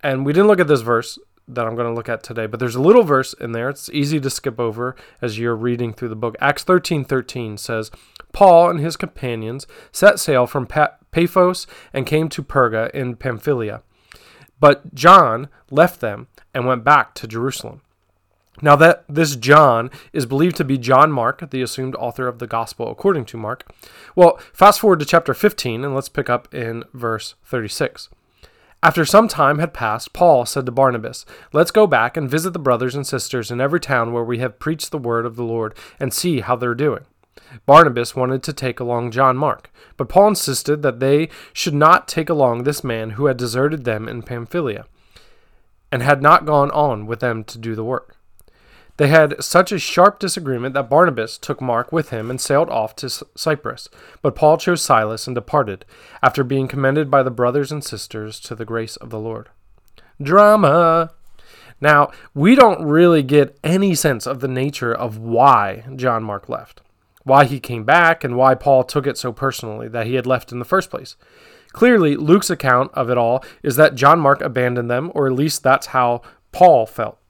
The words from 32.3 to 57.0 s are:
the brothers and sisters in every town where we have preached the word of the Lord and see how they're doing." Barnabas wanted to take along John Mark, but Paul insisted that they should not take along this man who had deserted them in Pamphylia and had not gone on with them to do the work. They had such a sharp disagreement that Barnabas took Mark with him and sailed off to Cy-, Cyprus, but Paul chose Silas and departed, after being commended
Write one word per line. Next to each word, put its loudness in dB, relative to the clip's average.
the -10
brothers -2
and -8
sisters -8
in -4
every -2
town -2
where -4
we -6
have -6
preached -8
the -8
word -4
of -12
the -8
Lord -6
and -6
see -4
how -4
they're -4
doing." -4
Barnabas 6
wanted -4
to -8
take -8
along -6
John 2
Mark, -4
but -6
Paul 6
insisted -4
that -4
they 0
should -4
not 4
take -6
along 0
this -4
man -6
who -2
had 0
deserted -4
them -6
in -12
Pamphylia -8
and -4
had 2
not 4
gone 2
on -2
with -8
them -4
to -18
do -8
the -8
work. -8
They 2
had 4
such 2
a -2
sharp 2
disagreement -6
that -4
Barnabas 0
took -8
Mark -4
with -4
him -8
and -8
sailed 0
off -4
to -12
Cy-, -12
Cyprus, -6
but -2
Paul 4
chose -2
Silas -2
and -10
departed, -4
after 2
being -2
commended -2